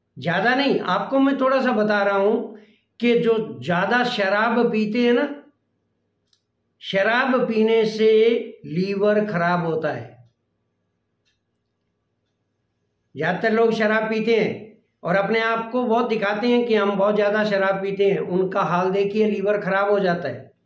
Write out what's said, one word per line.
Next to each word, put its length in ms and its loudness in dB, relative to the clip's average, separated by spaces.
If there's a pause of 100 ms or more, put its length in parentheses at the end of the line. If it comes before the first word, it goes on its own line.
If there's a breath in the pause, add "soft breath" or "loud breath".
(160)
ज़्यादा 380 0
नहीं, 260 2
आपको 380 -2
मैं 220 2
थोड़ा 220 2
सा 120 0
बता 280 0
रहा 140 0
हूँ 420 -2 (420 loud breath)
कि 180 4
जो 420 0
ज़्यादा 460 0
शराब 640 0
पीते 360 0
हैं 80 4
ना, 180 0 (1500)
शराब 580 0
पीने 460 2
से 220 2 (580)
लीवर 600 0
खराब 400 0
होता 260 -2
है। 360 -14 (2750)
ज़्यादातर 380 -2
लोग 200 2
शराब 320 0
पीते 300 0
हैं 160 2 (520)
और 140 0
अपने 240 0
आप 320 -2
को 120 -2
बहुत 240 0
दिखाते 400 -2
हैं 180 2
कि 80 0
हम 160 2
बहुत 240 0
ज़्यादा 300 0
शराब 380 0
पीते 280 0
हैं, 80 0
उनका 440 -2
हाल 280 0
देखिए, 400 0
लीवर 300 -2
खराब 300 0
हो 100 2
जाता 280 -2
है। 240 -12 (140)